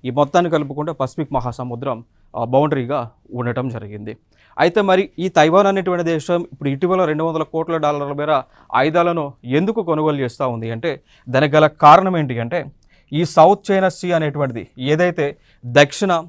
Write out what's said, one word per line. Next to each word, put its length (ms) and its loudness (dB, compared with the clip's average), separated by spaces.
ఈ 60 -6
మొత్తాన్ని 400 0
కలుపుకుంటే 420 -4
పసిఫిక్ 400 -6
మహాసముద్రం, 720 -6
ఆ, 100 -4
బౌండరీగా 680 0
ఉండటం 340 -4
జరిగింది. 440 -12
అయితే 220 2
మరి 380 0
ఈ 100 -4
తైవాన్ 380 4
అనేటువంటి 380 -2
దేశం 360 -2
ఇప్పుడు 160 -6
ఇటీవల 360 0
రెండు 200 -2
వందల 180 -2
కోట్ల 340 -4
డాలర్ల 360 -2
మేర 200 -2
ఆయుధాలను 580 0
ఎందుకు 380 -2
కొనుగోలు 340 0
చేస్తూ 320 -4
ఉంది 220 -6
అంటే 200 -6
దానికి 280 2
గల 100 6
కారణం 520 6
ఏంటి 220 -4
అంటే 200 -4
ఈ 120 0
సౌత్ 460 4
చైనా 180 2
సీ 240 -6
అనేటువంటిది 560 -2
ఏదైతే 480 0
దక్షిణ 640 2